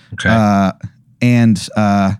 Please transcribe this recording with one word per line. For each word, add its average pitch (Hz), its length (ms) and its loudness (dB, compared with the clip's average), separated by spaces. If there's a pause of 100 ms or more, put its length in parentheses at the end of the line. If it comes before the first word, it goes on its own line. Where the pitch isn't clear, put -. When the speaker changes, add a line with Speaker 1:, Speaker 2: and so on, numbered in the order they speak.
(140)
Speaker 1:
Okay. 101 160 -4
Speaker 2:
Uh, 104 420 2 (500)
and, 117 540 2
uh, 101 440 0